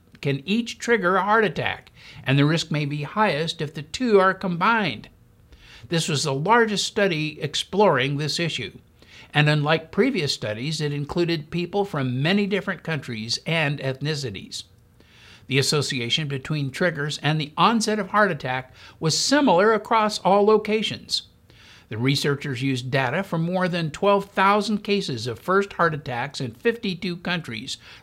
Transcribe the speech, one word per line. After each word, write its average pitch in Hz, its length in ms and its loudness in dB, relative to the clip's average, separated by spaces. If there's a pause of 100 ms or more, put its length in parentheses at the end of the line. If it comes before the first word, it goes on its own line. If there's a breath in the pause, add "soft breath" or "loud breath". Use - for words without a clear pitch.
(200)
can 139 240 -2
each 226 340 -2
trigger 196 380 0
a 180 60 2
heart 214 220 4
attack, 113 460 -4 (340 loud breath)
and 139 140 2
the 143 60 6
risk 160 260 0
may 151 140 -2
be 147 200 -6
highest 165 580 -2
if 143 100 -8
the 151 100 -10
two 220 380 4
are 190 140 4
combined. 185 720 0 (800 loud breath)
This 165 200 0
was 147 160 0
the 139 100 -2
largest 208 520 2
study 156 540 0
exploring 143 800 2
this 147 200 -4
issue, 151 380 -6 (560 loud breath)
and 147 160 6
unlike 151 420 2
previous 202 440 0
studies, 131 480 -6
it 147 100 -2
included 156 580 -2
people 175 360 -2
from 131 360 -2
many 196 240 2
different 190 360 -4
countries 120 640 -6
and 151 320 0
ethnicities. 135 840 -6 (840 loud breath)
The 127 120 2
association 139 720 0
between 139 420 -4
triggers 147 520 -2
and 156 180 2
the 147 160 -6
onset 214 420 2
of 196 120 -6
heart 208 200 4
attack 131 440 -6 (260 loud breath)
was 160 160 0
similar 226 560 4
across 214 460 0
all 202 260 4
locations. 214 800 0 (640 loud breath)
The 110 80 -8
researchers 139 640 0
used 127 280 -4
data 135 320 0
from 165 220 -2
more 180 220 0
than 170 240 -2
twelve 202 360 2
thousand 202 580 2
cases 156 420 -2
of 113 120 -6
first 196 340 0
heart 165 220 2
attacks 135 440 -8
in 120 140 -6
fifty-two 196 640 -4
countries 139 640 -6 (240 loud breath)